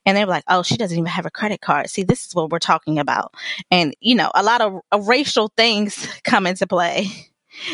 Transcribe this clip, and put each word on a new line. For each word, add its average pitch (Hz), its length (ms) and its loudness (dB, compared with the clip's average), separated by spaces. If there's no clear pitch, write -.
and 196 100 4
they 208 100 2
were 190 40 -2
like, 165 180 -2
"Oh, 180 140 4
she - 160 -2
doesn't 180 180 -4
even 165 120 0
have 170 180 -6
a 156 60 -8
credit 208 300 -4
card. 147 280 0
See, 196 140 -6
this - 240 0
is - 80 -14
what 160 160 0
we're 165 80 -2
talking 156 400 0
about." - 340 -2
And, 175 280 2
you 233 160 2
know, 160 200 2
a 190 80 4
lot 233 180 2
of, 190 200 -2
of 202 160 0
racial 240 480 2
things 214 600 0
<laughs> - 80 -20
come 202 220 2
into 185 220 -2
play 175 400 0